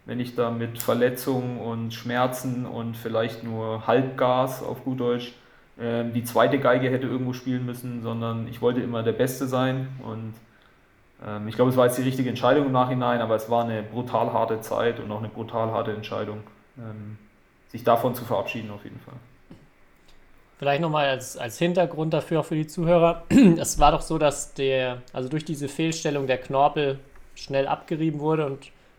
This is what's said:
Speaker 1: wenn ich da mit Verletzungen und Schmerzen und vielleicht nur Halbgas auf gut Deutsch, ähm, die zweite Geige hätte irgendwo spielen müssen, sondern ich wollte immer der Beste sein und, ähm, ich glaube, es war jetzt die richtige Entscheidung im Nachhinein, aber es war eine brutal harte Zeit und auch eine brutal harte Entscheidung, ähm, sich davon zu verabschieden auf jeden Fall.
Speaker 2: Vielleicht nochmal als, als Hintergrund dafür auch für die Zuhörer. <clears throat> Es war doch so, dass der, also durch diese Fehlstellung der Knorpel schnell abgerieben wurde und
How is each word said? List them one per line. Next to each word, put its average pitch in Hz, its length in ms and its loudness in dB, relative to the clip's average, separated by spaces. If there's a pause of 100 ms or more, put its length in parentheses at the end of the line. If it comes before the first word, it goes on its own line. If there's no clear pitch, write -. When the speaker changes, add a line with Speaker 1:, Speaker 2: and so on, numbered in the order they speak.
Speaker 1:
wenn 123 120 -6
ich 123 160 -6
da 117 160 0
mit 117 320 -6
Verletzungen 123 800 0
und 113 340 -6
Schmerzen 123 720 -2
und 117 300 -6
vielleicht 113 480 -2
nur 110 420 -6
Halbgas 131 800 2
auf - 180 -8
gut 131 160 -4
Deutsch, 120 360 -2 (460)
ähm, 117 340 -2
die 120 100 -2
zweite 131 340 4
Geige 127 320 4
hätte 131 160 -2
irgendwo 127 260 -2
spielen 127 320 -4
müssen, 123 380 -8
sondern 113 460 -4
ich - 120 -12
wollte 123 200 2
immer 113 240 -2
der 113 80 2
Beste 127 340 0
sein 131 400 0 (180)
und, 113 300 -10 (920)
ähm, 104 220 -8
ich 110 80 -6
glaube, 127 160 4
es 123 60 2
war 123 100 8
jetzt 120 120 0
die 127 40 0
richtige 127 260 0
Entscheidung 127 380 4
im 131 60 0
Nachhinein, 127 480 2
aber 110 160 2
es - 120 -4
war 117 140 2
eine 110 220 -2
brutal 120 480 -2
harte 113 300 0
Zeit 113 360 0
und 104 140 -8
auch 107 80 -4
eine 110 80 -6
brutal 113 420 -4
harte 110 220 -2
Entscheidung, 107 480 -6 (360)
ähm, 107 420 -12 (500)
sich - 160 -10
davon 120 320 4
zu 120 80 -10
verabschieden 107 480 -4
auf 104 100 -14
jeden - 160 -16
Fall. - 160 -20 (1400)
Speaker 2:
Vielleicht 143 240 2
nochmal 151 280 2
als, 123 280 -4
als - 220 -8
Hintergrund 165 560 0
dafür 156 260 0
auch 147 40 0
für 165 100 -6
die 156 140 -2
Zuhörer. 170 600 4
<clears throat> 185 300 10
Es - 220 -2
war 147 100 10
doch 156 100 4
so, 160 180 -2
dass 147 360 0
der, 127 480 0 (100)
also 127 160 -4
durch 151 160 -4
diese 143 220 -6
Fehlstellung 151 600 -2
der 127 100 2
Knorpel 139 640 2 (340)
schnell 135 320 -2
abgerieben 151 540 -2
wurde 156 260 0
und 135 240 -8 (280)